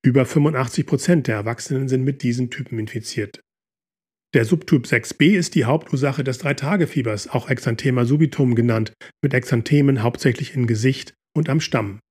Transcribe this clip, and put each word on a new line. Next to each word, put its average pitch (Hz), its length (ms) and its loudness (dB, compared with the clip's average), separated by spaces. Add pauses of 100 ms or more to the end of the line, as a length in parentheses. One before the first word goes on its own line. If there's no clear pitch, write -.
Über 131 220 6
fünfundachtzig 135 600 0
Prozent 151 400 0
der 113 100 0
Erwachsenen 120 520 -4
sind 127 140 0
mit 139 200 -2
diesen 123 280 -2
Typen 123 280 -8
infiziert. 107 600 -8 (960)
Der 117 120 4
Subtyp 156 400 0
sechs - 260 -2
B 185 240 4
ist - 180 -2
die 123 120 2
Hauptursache 135 580 -2
des 127 140 -4
Drei-Tage-Fiebers, 139 880 -2
auch - 220 -4
Exanthema 123 560 0
subitum 139 480 2
genannt, 113 400 0 (280)
mit - 120 0
Exanthemen 131 680 2
hauptsächlich 120 520 -2
im 123 120 0
Gesicht 117 460 -2 (240)
und 151 140 0
am 156 100 2
Stamm. 104 400 -2 (100)